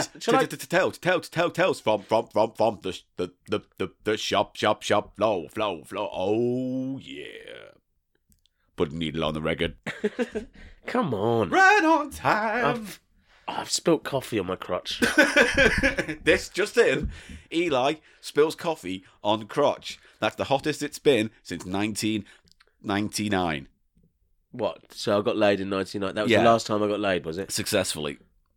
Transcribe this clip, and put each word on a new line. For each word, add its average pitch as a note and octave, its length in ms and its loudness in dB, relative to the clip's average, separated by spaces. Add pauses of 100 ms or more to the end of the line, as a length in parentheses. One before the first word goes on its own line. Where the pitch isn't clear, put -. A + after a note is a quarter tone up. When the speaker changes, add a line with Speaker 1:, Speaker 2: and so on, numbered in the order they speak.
(140)
Speaker 1:
is D3+ 80 -16
Speaker 2:
shall A#3 140 4
I C4 40 6
Speaker 1:
t-, A#3+ 80 0
t-, D3+ 100 -8
t-, - 80 -12
tell, E3+ 240 2
tell, F3 300 0
tell, E3 300 -2
tells E3 300 0
from, G#2+ 220 0
from, A2 240 0
from, A2 260 0
from A2 300 0
the F#2 100 -6
sh-, - 120 -14 (120)
the, F#2 160 -6 (160)
the, G#2 120 -2 (180)
the, F#2+ 100 -4 (160)
the G#2+ 140 0
shop, - 380 0
shop, G#2+ 260 0
shop, - 340 0
flow, G2 320 0
flow, F#2+ 360 -6
flow. G2 280 -6
Oh, B2 840 -2
yeah. D2 260 -14 (1500)
Put E2 140 0
a D2 60 -10
needle D#2+ 280 -4
on D#2 80 0
the D#2 80 -6
record. D#2+ 360 -2 (540)
Speaker 2:
<laughs> - 560 -14
Come G3+ 280 -2
on. G#2+ 340 2
Speaker 1:
Right F#4+ 360 6
on D#4 260 2
time. A3 560 0
Speaker 2:
I've, A3 340 -4 (480)
I've - 220 -8
spilt - 340 0
coffee B2 340 -4
on F2+ 80 -2
my F#2 100 -2
crutch. - 440 -6
Speaker 1:
<laughs> B3+ 1200 2
This E3 280 2
just G3 260 -2
in, D3+ 340 2 (420)
Eli D3+ 420 2 (260)
spills D3+ 340 2
coffee F#2+ 500 -6 (200)
on G#2+ 220 0
crotch. A#2+ 520 -2 (200)
That's A2 180 0
the F#3+ 80 -2
hottest C#3 380 0
it's C#3+ 160 -8
been A2+ 320 4 (120)
since E2+ 220 -10
nineteen G#2 600 -2 (580)
ninety-nine. G2 840 -2 (840)
Speaker 2:
What? G2+ 400 -6
So G#2 260 0
I G#2 40 0
got G2 140 0
laid G#2 240 2
in G2 100 -6
nineteen G2 300 -4
ninety. F#2+ 140 -4
That G#2+ 80 -2
was G#2+ 100 2
Speaker 1:
Yeah. G#2 100 6
Speaker 2:
the A#2 80 8
last A2+ 160 4
time G#2+ 160 0
I G#2 60 0
got G2+ 120 0
laid, F#2 240 0
was E2 140 -6
it? F#2+ 140 -8
Speaker 1:
Successfully. F2+ 680 -2 (380)